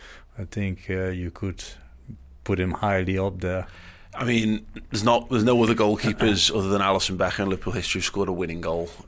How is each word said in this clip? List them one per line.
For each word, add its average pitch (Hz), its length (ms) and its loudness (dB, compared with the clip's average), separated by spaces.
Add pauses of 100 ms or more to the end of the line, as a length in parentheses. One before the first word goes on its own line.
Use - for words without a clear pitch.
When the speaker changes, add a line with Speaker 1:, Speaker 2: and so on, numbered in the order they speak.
(380)
Speaker 1:
I 95 80 -8
think, 98 440 -4
uh, 92 200 -2
you 87 220 -6
could 92 320 -8 (800)
put 95 160 0
him 92 120 0
highly 95 480 0
up 95 220 -2
there. 92 260 -4 (480)
Speaker 2:
I - 100 -8
mean, 110 400 2 (240)
there's 107 140 -2
not, 117 260 4
there's 117 140 4
no 120 200 6
other 113 120 4
goalkeepers 107 760 2
Speaker 1:
<laughs> 107 60 0
Speaker 2:
other 98 120 0
than 101 120 2
Alisson 95 360 2
Becker 92 260 0
in 98 60 0
Liverpool 95 240 -2
history 95 260 -2
who 90 40 -2
scored 98 260 0
a 92 40 -2
winning 85 280 -4
goal 85 280 -2 (180)